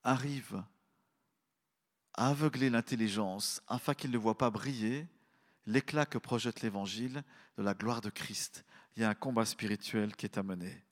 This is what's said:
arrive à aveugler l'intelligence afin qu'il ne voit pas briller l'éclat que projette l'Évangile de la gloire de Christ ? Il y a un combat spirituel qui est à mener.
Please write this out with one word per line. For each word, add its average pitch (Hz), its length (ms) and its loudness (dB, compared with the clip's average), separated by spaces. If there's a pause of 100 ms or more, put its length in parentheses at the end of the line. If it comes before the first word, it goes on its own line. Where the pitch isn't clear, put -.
arrive 127 600 -2 (1500)
à 123 140 4
aveugler 143 420 4
l'intelligence 107 960 0
afin 127 280 0
qu'il 131 180 -4
ne 120 40 2
voit 110 220 4
pas 127 100 4
briller 117 580 -2 (600)
l'éclat 139 400 2
que - 120 -4
projette 117 440 -2
l'Évangile 113 640 -4 (340)
de 101 40 -2
la 101 120 2
gloire 113 260 -2
de 104 100 -6
Christ ? - 540 -8 (320)
Il 113 60 0
y - 20 4
a 110 60 4
un 104 40 0
combat 113 300 2
spirituel 104 720 -2
qui - 80 -8
est 104 140 -4
à 101 40 -2
mener. 95 500 -6